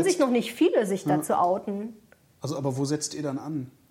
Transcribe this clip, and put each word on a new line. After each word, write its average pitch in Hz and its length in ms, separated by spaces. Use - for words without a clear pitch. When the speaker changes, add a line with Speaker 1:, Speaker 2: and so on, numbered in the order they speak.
Speaker 1:
setzt 381 80
Speaker 2:
sich 359 80
noch 269 120
nicht 240 220
viele, 311 320
sich 190 200
da - 120
Speaker 1:
Ja. 151 40
Speaker 2:
zu - 160
outen. 202 560
Speaker 1:
Also, 135 160
aber 135 200
wo 139 80
setzt 147 280
ihr 147 100
dann 135 140
an? 135 320